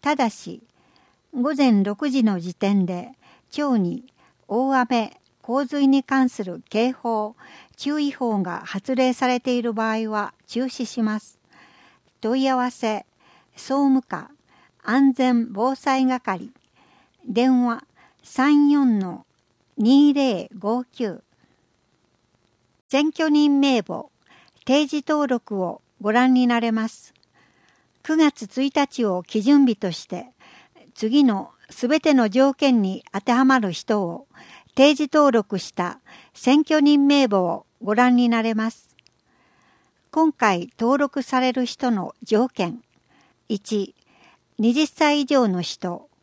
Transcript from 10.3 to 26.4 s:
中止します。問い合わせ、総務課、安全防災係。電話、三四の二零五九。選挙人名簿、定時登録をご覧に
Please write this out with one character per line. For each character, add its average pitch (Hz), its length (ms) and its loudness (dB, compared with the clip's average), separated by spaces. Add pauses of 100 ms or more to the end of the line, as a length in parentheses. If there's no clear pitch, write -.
中 240 180 -4
止 254 200 -8
し 226 180 -6
ま 214 180 -2
す。 - 180 -20 (840)
問 254 220 -2
い 269 60 0
合 262 80 0
わ 247 140 -2
せ、 214 340 -6 (520)
総 277 320 -2
務 269 120 4
課、 - 300 -12 (520)
安 269 300 2
全 247 400 0
防 233 220 -2
災 262 320 0
係。 233 440 -4 (800)
電 247 360 2
話、 233 180 -6 (380)
三 285 480 2
四 269 280 2
の 185 280 -8 (500)
二 277 380 4
零 254 340 -2 (100)
五 220 260 -4
九。 - 380 -10 (1700)
選 294 200 0
挙 311 200 -2
人 294 320 4
名 269 220 2
簿、 - 280 -10 (540)
定 285 220 2
時 285 200 -6
登 294 220 0
録 220 340 -4
を 175 200 -8 (180)
ご 208 120 -2
覧 254 200 4
に 254 140 4